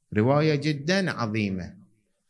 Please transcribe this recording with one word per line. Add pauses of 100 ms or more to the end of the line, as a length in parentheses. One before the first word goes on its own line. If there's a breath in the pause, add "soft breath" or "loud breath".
(180)
رواية
جدًا
عظيمة (540)